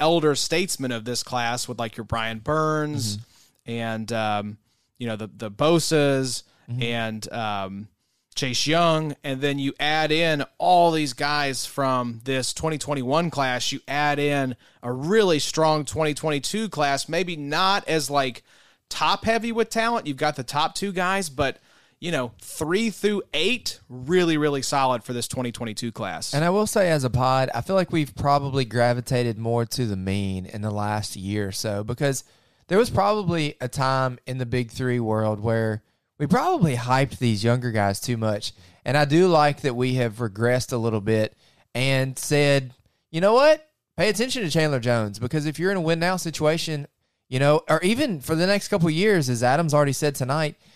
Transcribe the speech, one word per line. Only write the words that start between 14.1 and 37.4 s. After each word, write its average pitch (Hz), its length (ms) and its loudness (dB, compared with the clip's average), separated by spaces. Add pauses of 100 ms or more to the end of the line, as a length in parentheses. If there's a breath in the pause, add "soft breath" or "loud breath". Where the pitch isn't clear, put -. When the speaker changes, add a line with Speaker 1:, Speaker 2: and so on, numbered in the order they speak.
Speaker 1:
in 139 340 0 (300 soft breath)
a 123 80 -4
really 170 480 2
strong 156 440 2
twenty 151 300 -2
twenty-two 160 540 -4
class, 143 400 -2
maybe 170 260 -2
not 165 540 0
as, 147 200 0
like, 135 360 -2 (440 soft breath)
top 180 360 0
heavy 226 260 0
with 226 180 -2
talent. 226 380 -2
You've 139 100 -6
got 151 200 0
the 127 80 -8
top 151 320 -2
two 202 160 -4
guys, 185 360 -2
but – 135 300 -2 (400 soft breath)
you 170 140 -6
know, 127 180 -2 (100)
three 190 500 -2
through 202 340 -2 (100)
eight, 190 540 -2
really, 160 500 2
really 143 240 0
solid 127 400 0
for 127 100 -8
this 120 140 -4
twenty 123 240 -4
twenty-two 113 400 -6
class. 92 420 -8
Speaker 2:
And 147 120 0
I 175 60 2
will 214 180 2
say, 190 240 2
as 147 100 2
a 127 80 0
pod, 131 420 4
I 117 100 -4
feel 190 140 0
like 180 160 2
we've 156 220 0
probably 139 500 2
gravitated 120 720 2
more 117 280 0
to 123 200 -2
the 101 100 -2
mean 95 500 -2
in 104 160 -10
the 107 80 -2
last 104 460 -4
year 101 320 -4
or 95 40 -8
so, 104 300 -4
because 135 400 -2 (460 soft breath)
there 185 100 4
was 240 120 2
probably 185 720 0
a 127 80 -4
time 131 560 0
in 127 140 -6
the 127 80 -4
Big 120 240 -2
Three 123 300 0
world 107 400 0
where 113 420 0 (360)
we 147 80 -2
probably 220 500 2
hyped 127 400 0
these 110 260 0